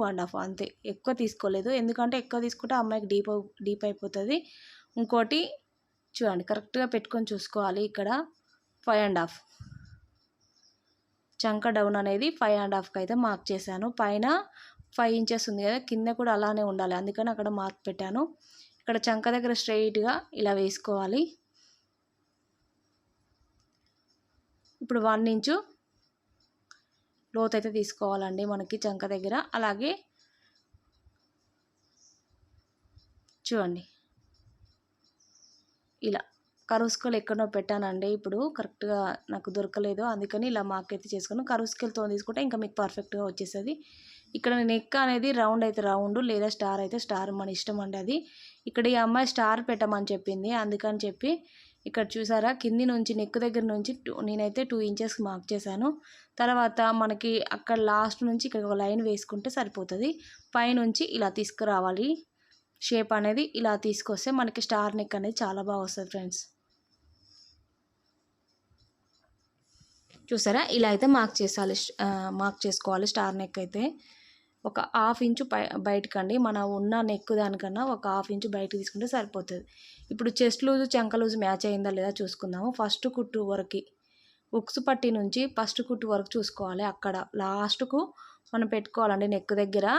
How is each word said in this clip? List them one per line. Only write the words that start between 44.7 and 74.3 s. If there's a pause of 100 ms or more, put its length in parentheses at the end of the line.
నెక్
అనేది
రౌండ్
అయితే
రౌండ్,
లేదా
స్టార్
అయితే
స్టార్,
మన
ఇష్టం
అండి
అది. (500)
ఇక్కడ
ఈ
అమ్మాయి
స్టార్
పెట్టమని
చెప్పింది,
అందుకని
చెప్పి (560)
ఇక్కడ
చూసారా
కింది
నుంచి
నెక్
దగ్గర
నుంచి
టూ,
నేనైతే
టూ
ఇంచెస్కి
మార్క్
చేశాను. (500)
తర్వాత (140)
మనకి (200)
అక్కడ
లాస్ట్
నుంచి
ఇక్కడ
ఒక
లైన్
వేసుకుంటే
సరిపోతది. (420)
పైనుంచి
ఇలా
తీసుకురావాలి, (720)
షేప్
అనేది (100)
ఇలా
తీసుకొస్తే
మనకి
స్టార్
నెక్
అనేది
చాలా
బాగా
వస్తది
ఫ్రెండ్స్. (3750)
చూసారా
ఇలా
అయితే
మార్క్
చేసాలి, (260)
ఆ, (280)
మార్క్
చేసుకోవాలి.
స్టార్
నెక్
అయితే (840)